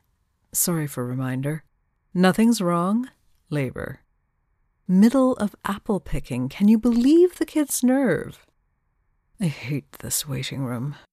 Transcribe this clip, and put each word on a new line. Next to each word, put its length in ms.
Sorry 320
for 200
reminder. 560
Nothing's 480
wrong. 480
Labor. 520
Middle 460
of 200
apple 360
picking. 480
Can 180
you 120
believe 580
the 100
kid's 380
nerve? 600
I 80
hate 540
this 260
waiting 380
room. 320